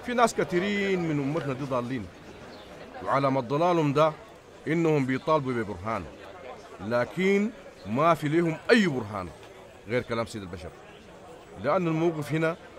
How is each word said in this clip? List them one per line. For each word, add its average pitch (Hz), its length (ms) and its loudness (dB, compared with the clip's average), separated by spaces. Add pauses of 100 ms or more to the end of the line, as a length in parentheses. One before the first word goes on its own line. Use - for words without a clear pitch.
في 247 80 -4
ناس 233 220 4
كثيرين 185 760 0
من 147 100 0
أمتنا 139 340 -2
دي 127 100 -6
ضالين، 123 420 -2 (1000)
وعلامة 135 360 2
ضلالهم 147 540 2
ده 151 200 6 (540)
إنهم 156 380 4
بيطالبوا 131 480 0
ببرهان، 101 520 -4 (760)
لكن 185 680 2 (360)
ما 147 260 4
في 156 140 -2
لهم 160 300 2 (140)
أي 220 160 6
برهان 107 420 -4 (580)
غير 117 140 0
كلام 113 240 -4
سيد 110 160 -10
البشر، 82 300 -12 (920)
لأن 165 240 2
الموقف 160 460 0
هنا 160 240 0 (200)